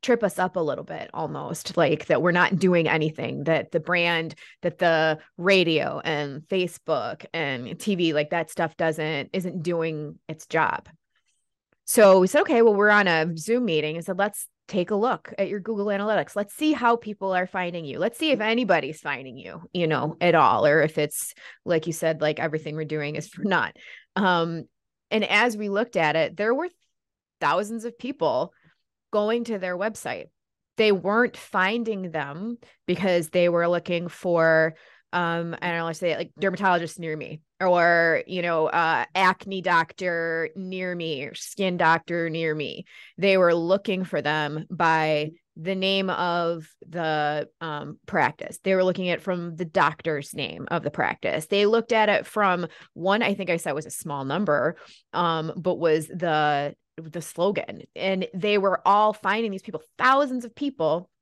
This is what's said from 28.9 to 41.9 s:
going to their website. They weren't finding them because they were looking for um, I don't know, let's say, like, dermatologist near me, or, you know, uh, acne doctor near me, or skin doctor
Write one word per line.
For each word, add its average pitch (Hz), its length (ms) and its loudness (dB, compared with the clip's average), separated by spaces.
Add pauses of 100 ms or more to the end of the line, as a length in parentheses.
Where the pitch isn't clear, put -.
going 220 320 0
to 226 160 -6
their 180 180 -6
website. 190 500 -6 (500)
They 214 160 6
weren't 202 420 0
finding 202 760 -2
them 160 460 -6 (280)
because 175 440 0
they 175 200 4
were 170 180 2
looking 175 400 -2
for 165 680 4 (400)
um, 170 460 -2
I 180 80 -2
don't 170 100 -2
know, 165 60 -4
let's 165 140 -6
say, 165 180 0
like, - 200 -8
dermatologist 180 600 0
near 160 160 -6
me, 156 260 -12 (200)
or, 170 680 4
you 180 140 -6
know, 165 260 0
uh, 160 380 2 (100)
acne 190 460 0
doctor 165 960 -2
near 185 360 -8
me, 160 300 -6
or 139 120 -12
skin 185 420 -4
doctor 165 520 2